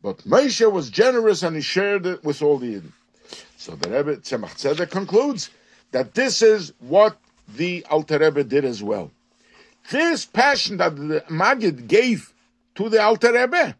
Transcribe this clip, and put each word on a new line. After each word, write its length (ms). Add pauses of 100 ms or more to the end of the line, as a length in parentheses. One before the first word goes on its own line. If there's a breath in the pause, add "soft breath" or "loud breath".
But 160
Moshe 520
was 200
generous 500
and 140
he 80
shared 420
it 180
with 200
all 160
the 160
Yidden. 160 (680 loud breath)
So 180
the 140
Rebbe 280
Tzemach 400
Tzedek 340
concludes 580 (420 soft breath)
that 220
this 300
is 360
what 380 (300)
the 420
Alter 300
Rebbe 240
did 200
as 200
well. 260 (800 soft breath)
This 360
passion 520
that 180
the 340
Maggid 580
gave 440 (440)
to 140
the 120
Alter 320
Rebbe 460